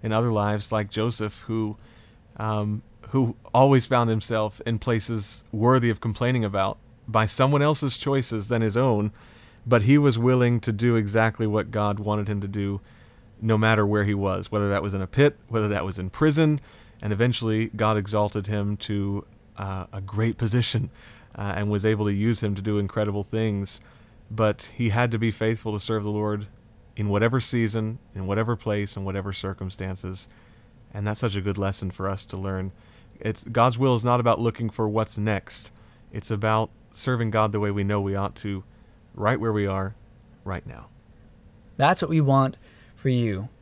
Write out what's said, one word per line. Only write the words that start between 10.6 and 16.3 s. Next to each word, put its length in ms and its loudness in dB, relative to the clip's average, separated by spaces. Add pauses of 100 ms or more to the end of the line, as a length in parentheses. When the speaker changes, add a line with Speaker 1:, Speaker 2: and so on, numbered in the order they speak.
Speaker 1:
to 100 -2
do 240 2
exactly 500 2
what 260 0
God 280 0
wanted 280 -2
him 140 -4
to 60 -6
do, 340 -4 (600)
no 160 2
matter 280 4
where 200 2
he 80 0
was, 380 -2
whether 180 0
that 120 0
was 120 -4
in 80 -4
a 60 -6
pit, 300 2 (120)
whether 180 0
that 180 -2
was 140 -6
in 100 -6
prison, 520 2 (400)